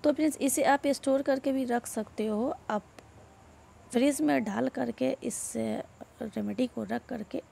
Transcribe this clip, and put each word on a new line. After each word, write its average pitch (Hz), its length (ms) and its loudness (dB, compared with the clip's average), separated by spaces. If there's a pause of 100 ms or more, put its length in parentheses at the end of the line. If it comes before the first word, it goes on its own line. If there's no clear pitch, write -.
तो 294 100 4
फ्रेंड्स, 302 240 2
इसे 277 260 2
आप 277 240 4
स्टोर 269 340 2
करके 269 300 0
भी 269 120 0
रख 240 240 -2
सकते 214 380 -4
हो। 220 300 0 (140)
आप 208 160 -2 (1040)
फ्रिज 277 300 4
में 285 220 4
डाल 220 260 -2
करके 254 540 -2
इस - 300 -6 (680)
remedy 214 460 -4
को 226 160 -8
रख 226 220 -4
करके 240 460 -8